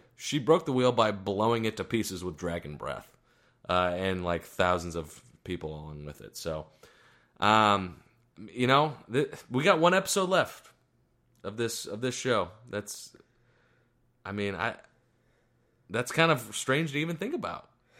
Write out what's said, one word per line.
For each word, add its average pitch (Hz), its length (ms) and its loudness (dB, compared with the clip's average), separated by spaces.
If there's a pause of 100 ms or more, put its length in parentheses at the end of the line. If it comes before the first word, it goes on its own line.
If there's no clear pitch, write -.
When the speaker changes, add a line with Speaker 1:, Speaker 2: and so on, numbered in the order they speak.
Speaker 1:
<laughs> - 80 -20
Speaker 2:
she - 240 -2
broke 156 260 4
the 143 80 -2
wheel 127 200 4
by 110 180 4
blowing 104 540 2
it 107 120 -2
to 95 60 -2
pieces 98 400 -2
with 90 140 -6
dragon 82 400 -6
breath, - 320 -8 (580)
uh, 90 280 2
and, 92 280 -2
like, 87 220 0
thousands 87 500 0
of 80 260 -10 (220)
people 82 320 -6
along 76 300 -12
with 73 160 -14
it. - 160 -16
So, 78 300 -6 (760)
um, 101 560 4 (560)
you 120 120 -2
know, 139 300 4 (160)
th-, 139 180 0 (220)
we 127 140 0
got 185 140 6
one 175 140 6
episode 190 360 0
left 175 400 0 (720)
of 104 140 -8
this, 113 280 -4
of 104 140 -8
this 123 160 -4
show. 110 320 0 (220)
That's, - 440 -10 (1120)
I 95 60 -8
mean, 101 240 -4
I, 107 200 -2 (1120)
that's 113 240 -4
kind 165 180 4
of 113 240 -2
strange 143 380 -2
to 147 60 -2
even 165 180 -4
think 247 160 -6
about. 87 360 -8 (300)